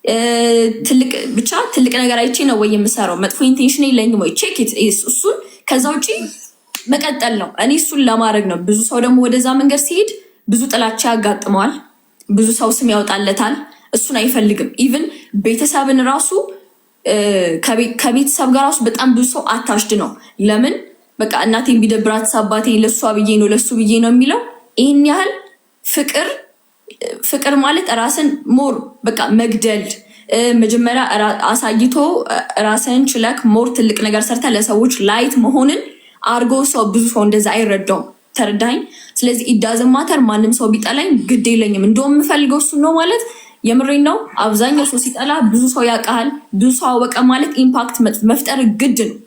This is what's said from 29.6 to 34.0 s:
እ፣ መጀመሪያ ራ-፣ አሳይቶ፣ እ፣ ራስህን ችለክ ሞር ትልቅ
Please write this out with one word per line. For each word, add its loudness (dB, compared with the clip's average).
እ፣ 0
መጀመሪያ 2
ራ-፣ 0
አሳይቶ፣ 0
እ፣ -4
ራስህን 0
ችለክ -2
ሞር 4
ትልቅ 0